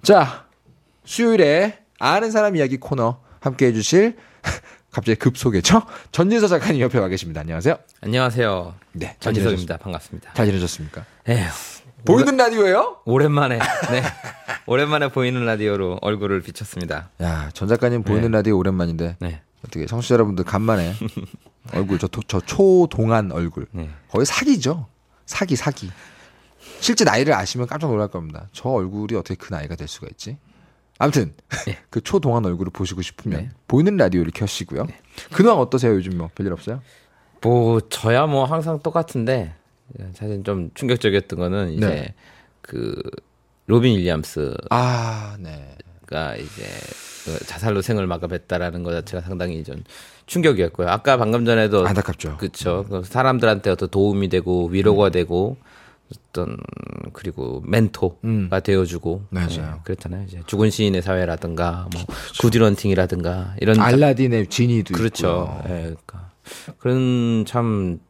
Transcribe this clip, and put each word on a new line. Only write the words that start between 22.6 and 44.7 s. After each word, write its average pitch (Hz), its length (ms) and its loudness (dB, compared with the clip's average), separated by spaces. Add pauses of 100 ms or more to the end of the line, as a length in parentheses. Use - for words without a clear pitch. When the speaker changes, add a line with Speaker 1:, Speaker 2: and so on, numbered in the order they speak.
Speaker 1:
얼굴. 82 380 -4
Speaker 2:
네. 82 180 -8 (220)
Speaker 1:
거의 117 160 2
사기죠. 160 600 0 (360)
사기, 180 320 -2
사기. 113 340 -4 (920)
실제 233 240 2
나이를 135 280 4
아시면 117 340 -2
깜짝 151 240 -4
놀랄 104 180 0
겁니다. 80 440 -12
저 - 160 -8
얼굴이 104 460 -2
어떻게 92 220 -4
그 - 180 -10
나이가 76 200 -8
될 73 140 -12
수가 - 220 -14
있지? - 260 -14 (680)
아무튼 131 320 0 (320)
Speaker 2:
예. - 160 -8
Speaker 1:
<laughs> - 80 -20
그 113 100 -4
초동안 127 440 0
얼굴을 90 280 -2
보시고 92 300 -6
싶으면 87 380 -8
Speaker 2:
네. 117 100 -10 (160)
Speaker 1:
보이는 170 300 4
라디오를 90 360 2
켜시고요. 92 520 -6
Speaker 2:
네. 160 100 -10 (380)
Speaker 1:
근황 214 260 6
어떠세요? 123 360 2
요즘 92 220 -2
뭐 82 160 -6
별일 95 200 -4
없어요? 110 280 -8 (600)
Speaker 2:
뭐 117 400 4
저야 123 460 2
뭐 139 180 2
항상 160 360 -2
똑같은데 127 720 -2 (600)
사실 101 300 -8
좀 95 300 -4
충격적이었던 110 640 0
거는 90 320 -2
이제 104 140 0
Speaker 1:
네. 73 280 -4 (460)
Speaker 2:
그 - 420 -8 (640)
로빈 117 320 6
윌리엄스 78 580 -2 (140)